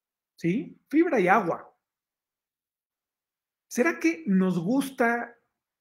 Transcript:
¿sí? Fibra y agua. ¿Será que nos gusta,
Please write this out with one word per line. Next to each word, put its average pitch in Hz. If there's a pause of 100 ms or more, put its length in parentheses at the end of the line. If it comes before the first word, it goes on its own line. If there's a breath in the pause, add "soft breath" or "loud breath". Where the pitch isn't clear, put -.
(360)
¿sí? 190
Fibra 320
y 175
agua. 185 (2000)
¿Será 330
que 330
nos 185
gusta, 233 (440)